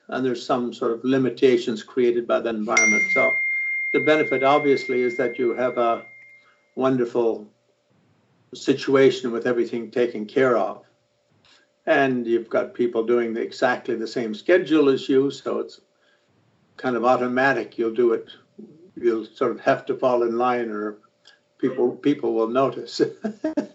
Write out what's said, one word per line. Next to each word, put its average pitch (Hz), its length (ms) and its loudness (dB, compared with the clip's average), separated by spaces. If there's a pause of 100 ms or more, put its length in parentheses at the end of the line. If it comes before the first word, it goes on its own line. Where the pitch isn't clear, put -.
and 131 180 -4
there's 120 200 -4
some 120 280 -2
sort 127 200 -2
of 113 100 -8
limitations 127 800 2
created 120 440 0
by 110 120 2
the 113 100 -4
environment. 110 540 2 (100)
So - 180 2 (640)
the 135 120 0
benefit, 147 380 2
obviously, 135 580 2
is 123 160 0
that 123 200 -2
you 120 160 0
have 123 240 -2
a 117 260 0 (720)
wonderful 120 720 0 (1040)
situation 135 760 2
with 117 160 -4
everything 117 440 -2
taken 117 340 -2
care 127 320 2
of. 98 260 -4 (1000)
And 135 400 2
you've 113 240 0
got - 240 -2
people 117 320 0
doing 120 280 2
the, 113 80 -4
exactly 123 540 -2
the 110 120 -6
same 110 260 -6
schedule 151 560 4
as 131 180 0
you, 135 220 4
so 110 300 -6
it's - 220 -10 (960)
kind 127 180 -4
of 113 100 0
automatic. 123 720 0
You'll 113 160 -2
do 117 200 2
it. - 160 -6 (680)
You'll 113 300 -2
sort 123 260 -4
of 110 100 -8
have 135 240 0
to 131 100 -2
fall 123 280 0
in 117 140 -2
line, 123 320 -2
or 104 280 -8 (640)
people, 123 320 0
people 143 420 -2
will 113 160 0
notice. 131 560 -2
<laughs> - 60 -2 (640)